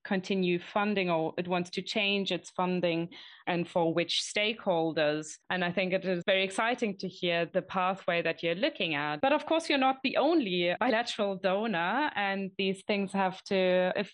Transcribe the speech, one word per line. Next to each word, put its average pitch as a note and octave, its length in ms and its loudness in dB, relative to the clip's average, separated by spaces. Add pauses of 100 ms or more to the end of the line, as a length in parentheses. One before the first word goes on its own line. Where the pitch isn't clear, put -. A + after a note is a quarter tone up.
continue F#3 560 0
funding, G3+ 520 0
or D#3+ 260 0
it F3 100 -4
wants F3 220 -2
to - 100 -8
change G3 520 0
its F3 180 -6
funding F3 580 0 (380)
and F3 220 0
for E3 260 2
which E3+ 300 0 (120)
stakeholders. E3 1040 0 (140)
And F3+ 120 0
I F3 80 0
think F#3 220 -2
it F3+ 120 0
is F3+ 200 -2
very F#3+ 180 4
exciting A3 540 -2
to G3 100 -6
hear E3+ 460 0
the F3+ 80 0
pathway F3+ 640 0
that E3 180 -2
you're E3 140 0
looking A3 400 -2
at. D3+ 260 -2
But C4+ 100 4
of D4 140 2
course, E4 240 0
you're D4+ 80 2
not C4 260 2
the - 140 -2
only F#3+ 640 2
bilateral A3 560 0
donor, G3 800 0
and G3 420 -2
these F#3+ 300 0
things G3+ 260 0
have F#3 300 0
to, F#3 520 2
if G3+ 180 -4